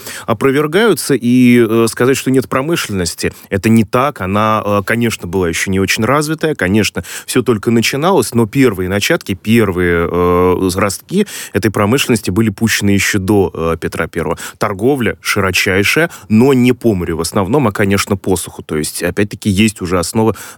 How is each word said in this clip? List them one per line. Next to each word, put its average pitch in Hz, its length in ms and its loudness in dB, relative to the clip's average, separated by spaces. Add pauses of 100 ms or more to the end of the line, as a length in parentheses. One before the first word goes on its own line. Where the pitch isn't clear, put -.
(280)
опровергаются, 151 840 0
и, 123 520 4
э, 113 220 2
сказать, 123 220 0
что 131 220 0
нет 131 180 0
промышленности, 113 840 -4 (180)
это 98 180 0
не 113 140 6
так. 127 380 -2
Она, 104 440 0
э, 101 180 0
конечно, 113 440 -4
была 90 200 0
еще 80 220 -4
не 92 100 0
очень 98 240 -2
развитая, 151 520 0
конечно, 95 480 0 (240)
все 127 160 0
только 113 260 0
начиналось, 135 640 0
но 117 140 2
первые 101 420 2
начатки, 104 460 -2
первые, 90 760 2
э, 90 640 2
ростки 104 540 -2 (260)
этой 107 160 0
промышленности 110 640 0
были 110 180 2
пущены 101 400 0
еще 98 300 0
до, 95 340 2
э, 82 260 -2
Петра 85 280 -6
Первого. 80 320 -4 (180)
Торговля 107 640 -2
широчайшая, 101 880 0 (200)
но 117 240 6
не 123 200 4
по 117 220 0
морю 85 220 -4
в 82 40 -2
основном, 107 460 0
а, 101 40 -2
конечно, 98 460 0
по 95 180 -2
суху. - 280 -8
То 80 120 -6
есть, - 280 -6
опять-таки, 101 480 -2
есть 107 320 2
уже 90 160 -2
основа, 110 360 0 (220)